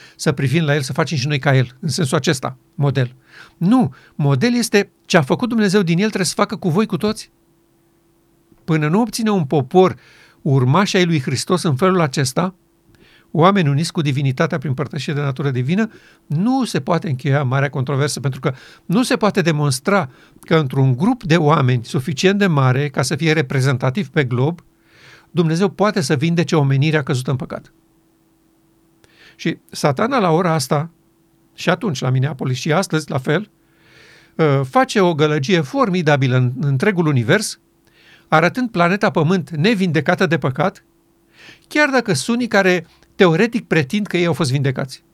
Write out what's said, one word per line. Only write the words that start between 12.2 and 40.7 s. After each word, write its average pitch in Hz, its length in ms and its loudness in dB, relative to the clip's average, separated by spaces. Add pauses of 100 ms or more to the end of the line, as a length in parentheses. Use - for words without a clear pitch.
oameni 185 380 4
uniți 143 240 0
cu - 80 -4
divinitatea 143 580 -2
prin 131 160 -6
părtășie 139 380 -6
de 143 80 -4
natură 143 300 -4
divină, 156 400 -2 (360)
nu 240 380 0
se 185 160 -4
poate 165 280 -2
încheia 139 340 -2
marea 139 280 -2
controversă, 139 500 -4
pentru 135 200 -6
că 135 140 -4 (320)
nu 202 160 2
se 240 140 -2
poate 202 240 0
demonstra 151 720 0 (300)
că - 160 0
într-un 131 400 2
grup 220 260 0
de 156 140 2
oameni 143 480 2
suficient 185 540 0
de 202 80 2
mare 139 420 2
ca 143 140 -2
să 143 140 -2
fie 156 160 2
reprezentativ 139 760 0
pe 151 160 0
glob, 127 360 -2 (680)
Dumnezeu 170 380 0
poate 202 320 0
să 151 160 0
vindece 165 400 0
omenirea 143 460 2
căzută 131 280 -4
în 135 60 -2
păcat. - 360 -12 (1600)
Și - 220 -6 (120)
Satana, 208 480 -2
la 185 120 2
ora 165 220 0
asta, 156 380 -2 (640)
și - 160 -4
atunci 180 300 -2
la 135 100 -2
Minneapolis 131 480 -2
și - 140 -2
astăzi, 156 380 -2
la 156 80 -4
fel, 160 320 -4 (840)
uh, 143 300 2
face 240 360 0
o 175 140 2
gălăgie 151 460 0
formidabilă 156 760 0
în 123 240 2
întregul 165 460 0
univers, 147 540 0 (680)
arătând 170 420 2
planeta 180 400 0
Pământ 170 400 0
nevindecată 175 760 0
de 156 120 0
păcat, 147 460 -4 (840)